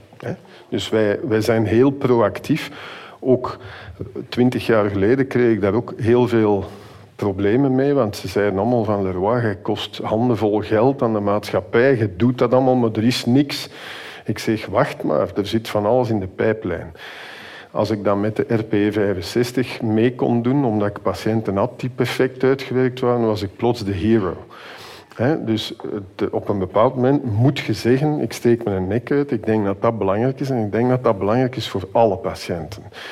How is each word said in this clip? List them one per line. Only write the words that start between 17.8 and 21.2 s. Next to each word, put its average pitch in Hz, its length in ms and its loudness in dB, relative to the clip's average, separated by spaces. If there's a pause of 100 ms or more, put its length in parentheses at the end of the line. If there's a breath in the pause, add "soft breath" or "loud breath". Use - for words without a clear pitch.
ik 101 140 -2
dan 101 160 2
met 107 160 -2
de - 120 2
R 117 160 2
P - 80 -14
E 104 200 2
vijfenzestig 104 880 -2
mee 117 320 2
kon 123 280 0
doen, 135 220 2
omdat 107 240 0
ik 101 140 -8
patiënten 104 540 -2